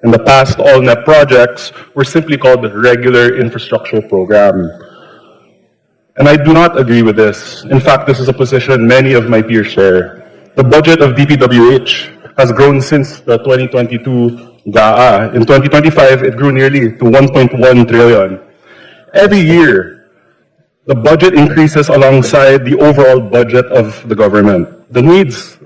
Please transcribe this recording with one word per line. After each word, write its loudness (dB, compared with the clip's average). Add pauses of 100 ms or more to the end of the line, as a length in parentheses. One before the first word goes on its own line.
In 0
the 2
past, 0
all 4
nep 0
projects 0 (220)
were -2
simply -4
called 0
regular 0
infrastructure -6
program. -2 (1500)
And 2
I 4
do 2
not 2
agree 0
with 0
this. -4
In -2
fact, 0
this -2
is -6
a -2
position -2
many 2
of 0
my 0
peers -4
share. -4
The 0
budget 2
of 2
D 0
P 0
W 2
H -4 (260)
has 0
grown 2
since -4
the -2
twenty -2
twenty-two -6 (120)
gaa. 0
In 0
twenty 2
twenty-five, 2
it -4
grew -2
nearly -2
to -4
one 2
point 0
one 2
trillion. 0 (720)
Every 2
year, 0 (760)
the -4
budget 0
increases 0
alongside 2
the 0
overall 4
budget -2
of -4
the -6
government. -2
The -2
needs 0